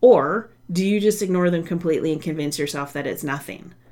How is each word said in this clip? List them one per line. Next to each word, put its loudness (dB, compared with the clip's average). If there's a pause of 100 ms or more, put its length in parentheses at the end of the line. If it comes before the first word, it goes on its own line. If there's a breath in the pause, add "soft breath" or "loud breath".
Or 6 (200)
do -2
you 2
just 2
ignore 2
them 0
completely -2
and -4
convince -6
yourself -6
that -6
it's -8
nothing? -10 (200 soft breath)